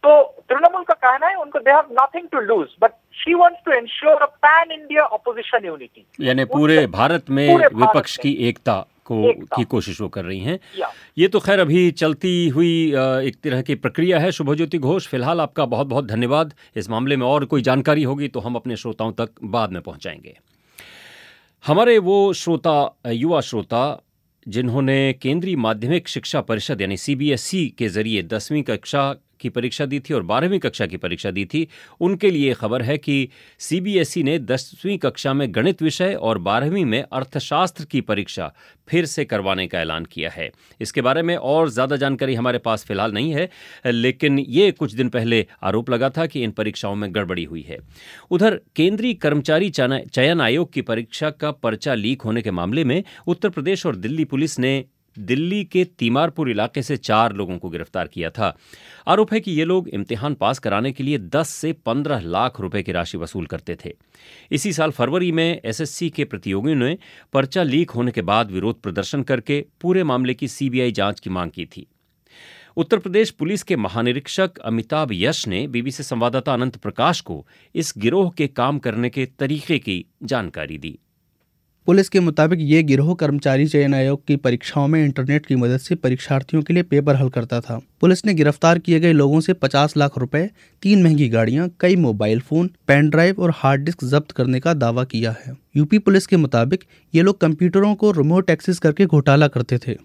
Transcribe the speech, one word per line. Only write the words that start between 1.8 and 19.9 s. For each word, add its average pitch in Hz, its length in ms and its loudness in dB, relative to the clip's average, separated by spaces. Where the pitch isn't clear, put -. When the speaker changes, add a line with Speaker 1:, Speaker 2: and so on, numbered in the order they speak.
Speaker 1:
nothing 269 440 0
to 285 40 0
lose, 190 200 2
but 226 60 6
she - 480 -4
wants 349 300 4
to 294 120 4
ensure 294 360 2
a 294 120 2
pan 320 500 4
India 302 340 2
opposition 226 600 -4
unity। 127 280 -16
Speaker 2:
यानी 131 220 2
Speaker 1:
उस 127 100 -2
Speaker 2:
पूरे 151 340 4
भारत 127 440 0
में 139 220 2
Speaker 1:
पूरे 302 160 4
भारत 214 280 4
Speaker 2:
विपक्ष - 220 -2
Speaker 1:
में 139 180 -2
Speaker 2:
की 120 120 0
एकता 107 380 -2
को, 113 260 2
Speaker 1:
एकता। - 260 -4
Speaker 2:
की 120 80 0
कोशिश 98 360 -4
वो 98 80 -4
कर 92 160 -8
रही 95 160 -8
हैं। 156 200 -6
Speaker 1:
या। 139 140 -6
Speaker 2:
ये 180 100 4
तो 190 120 0
खैर 196 180 2
अभी 175 320 4
चलती 170 580 0
हुई, 160 440 2
अ, 135 60 0
एक 131 460 0
तरह 131 180 -2
की 143 120 -2
प्रक्रिया 165 440 0
है। 170 140 0
शुभज्योति 156 460 -2
घोष, 151 300 -2
फिलहाल 143 320 -2
आपका 151 240 -2
बहुत 120 220 -2
बहुत 131 200 -2
धन्यवाद। 123 480 0
इस 101 140 -8
मामले 131 260 -2
में 123 100 0
और 143 180 2
कोई 135 180 0
जानकारी 139 400 2
होगी 139 260 -4
तो 127 120 -8
हम 120 140 -8
अपने 117 220 -6
श्रोताओं 110 360 -6
तक 117 160 -4
बाद 107 260 -2
में 87 120 -8
पहुंचाएंगे। 78 560 -16